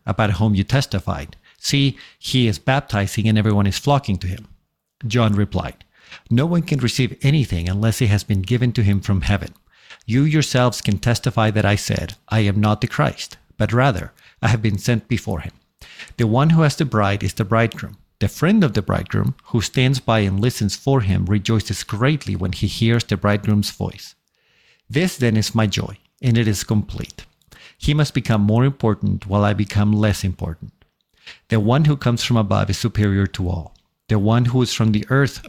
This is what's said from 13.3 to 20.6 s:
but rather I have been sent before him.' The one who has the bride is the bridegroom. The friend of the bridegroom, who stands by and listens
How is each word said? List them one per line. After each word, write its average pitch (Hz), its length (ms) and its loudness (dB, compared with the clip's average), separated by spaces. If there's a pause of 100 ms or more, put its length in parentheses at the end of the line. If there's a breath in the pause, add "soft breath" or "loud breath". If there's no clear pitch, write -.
but 107 160 0
rather 123 400 0 (300 soft breath)
I 117 60 2
have 110 140 2
been 104 160 0
sent 117 280 -2
before 107 340 -4
him.' - 120 -12 (640 loud breath)
The 120 100 2
one 131 240 2
who 160 120 6
has 143 120 2
the 165 100 -2
bride 104 380 0
is 90 120 -4
the 113 100 -2
bridegroom. 113 540 -2 (200)
The 98 100 0
friend 196 360 2
of 110 100 0
the 104 80 0
bridegroom, 101 600 -2
who 120 160 0
stands 131 400 0
by 113 200 0
and 98 200 0
listens 113 340 -2